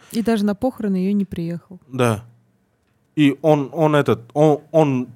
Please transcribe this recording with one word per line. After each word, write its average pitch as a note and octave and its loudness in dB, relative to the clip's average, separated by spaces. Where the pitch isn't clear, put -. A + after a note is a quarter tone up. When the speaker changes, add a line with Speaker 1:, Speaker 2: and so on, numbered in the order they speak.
Speaker 1:
И A#3 -6
даже A3 -2
на G3+ -2
похороны G#3+ -4
её F#3 -2
не G3+ 0
приехал. E3+ -10
Speaker 2:
Да. B2 -2
И C#3 2
он, D3 2
он D3+ 2
этот, D3 2
он, D3+ 2
он C3+ 2